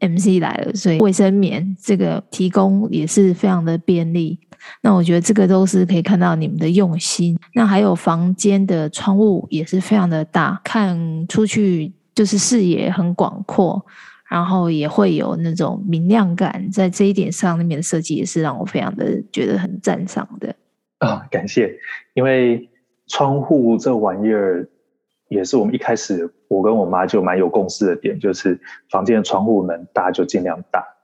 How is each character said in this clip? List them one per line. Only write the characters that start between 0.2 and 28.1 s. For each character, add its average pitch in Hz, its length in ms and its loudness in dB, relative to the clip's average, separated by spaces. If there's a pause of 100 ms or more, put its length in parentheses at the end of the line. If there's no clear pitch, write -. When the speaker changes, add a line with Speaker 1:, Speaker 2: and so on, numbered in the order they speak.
Speaker 1:
来 - 160 -2
了， - 180 -6
所 190 160 0
以 160 80 2
卫 202 140 4
生 190 200 4
棉 190 480 0
这 202 160 0
个 170 240 -2 (120)
提 185 180 -2
供 196 400 2
也 156 160 -2
是 190 260 4
非 185 160 0
常 175 160 0
的 165 140 0
便 165 340 0
利。 170 280 -2 (400)
那 220 120 4
我 185 80 4
觉 170 140 2
得 175 60 4
这 190 120 2
个 196 140 4
都 190 180 4
是 185 220 2
可 180 80 0
以 170 80 2
看 185 160 2
到 175 160 2
你 160 140 -2
们 147 100 -4
的 160 100 0
用 175 300 2
心。 170 400 -2 (160)
那 240 100 2
还 196 140 2
有 202 160 2
房 170 400 0
间 196 320 2
的 160 240 -2
窗 196 260 0
户 202 340 2
也 160 140 -2
是 185 160 -2
非 214 160 -2
常 180 140 2
的 156 140 -2
大， 160 400 -2
看 190 340 -2 (300)
出 220 180 2
去 185 460 0 (200)
就 214 120 2
是 202 120 0
视 214 280 2
野 175 260 0
很 175 240 0
广 - 320 -2
阔， 190 340 0 (480)
然 170 160 -2
后 180 240 0
也 151 200 -2
会 190 260 2
有 - 220 -2
那 165 180 -4
种 175 340 -4
明 165 200 0
亮 196 260 2
感， 190 360 -4
在 190 200 0
这 196 160 0
一 202 60 2
点 190 180 -2
上， 175 260 -2
那 170 80 -2
边 165 140 -2
的 160 40 -4
设 165 180 -2
计 156 160 -4
也 - 80 -4
是 165 180 -4
让 135 160 -4
我 - 60 -8
非 - 160 -6
常 101 160 -6
的 - 340 -4
觉 - 160 -4
得 104 100 0
很 185 240 -6
赞 - 260 -4
赏 - 220 -10 (120)
的。 - 140 -10 (440)
Speaker 2:
啊， 110 320 -4
感 92 160 -4
谢。 104 320 -2 (360)
因 127 100 0
为 123 440 2 (380)
窗 143 340 0
户 120 380 2
这 127 180 0
玩 101 260 -2
意 110 100 2
儿 95 360 0 (600)
也 98 140 -2
是 92 140 -2
我 107 80 4
们 113 100 -2
一 127 40 -2
开 117 180 -2
始 85 340 -6 (160)
我 98 160 0
跟 110 140 2
我 101 80 0
妈 90 220 0
就 95 160 0
蛮 90 140 0
有 92 120 2
共 95 200 0
识 - 180 -2
的 87 100 0
点， - 240 -6